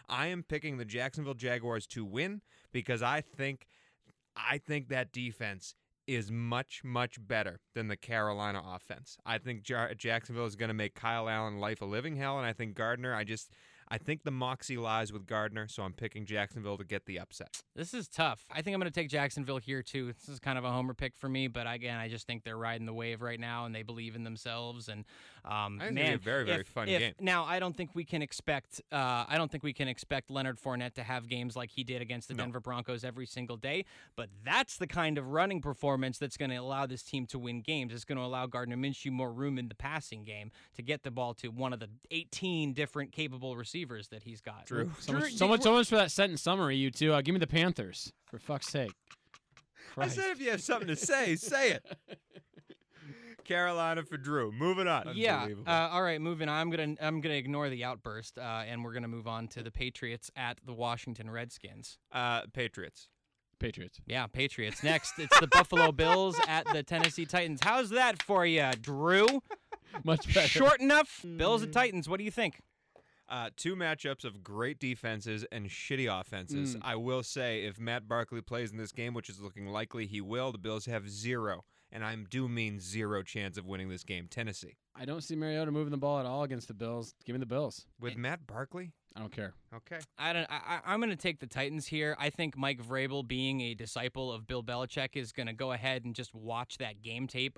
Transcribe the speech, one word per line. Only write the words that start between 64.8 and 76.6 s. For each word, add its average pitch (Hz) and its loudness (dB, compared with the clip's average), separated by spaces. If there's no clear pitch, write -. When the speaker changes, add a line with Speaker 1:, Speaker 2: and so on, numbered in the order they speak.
Speaker 2:
Next, 151 4
it's 160 12
the 160 8
Buffalo 494 10
Bills 392 6
at 165 4
the 147 2
Tennessee 165 -2
Titans. 165 0
How's 226 4
that 240 4
for 190 6
ya, 147 6
Drew? 151 6
Speaker 3:
<laughs> - -10
Much - 4
better. 170 8
Speaker 2:
Short 269 8
enough? 285 6
Bills 208 6
and 156 -4
Speaker 3:
Mm. - 2
Speaker 2:
Titans. 190 4
What 190 0
do 208 -4
you 214 -4
think? 202 0
Speaker 1:
Uh, 120 -4
two 180 -2
matchups 156 -2
of 101 -10
great 117 -2
defenses 113 -2
and 104 -6
shitty 131 -2
offenses. 127 -4